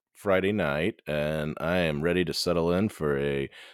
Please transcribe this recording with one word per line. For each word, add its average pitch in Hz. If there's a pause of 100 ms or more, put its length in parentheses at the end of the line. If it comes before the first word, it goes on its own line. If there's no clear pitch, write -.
(140)
Friday 95
night, 82
and 76
I 85
am 78
ready 87
to 76
settle 85
in 98
for 73
a 69 (240)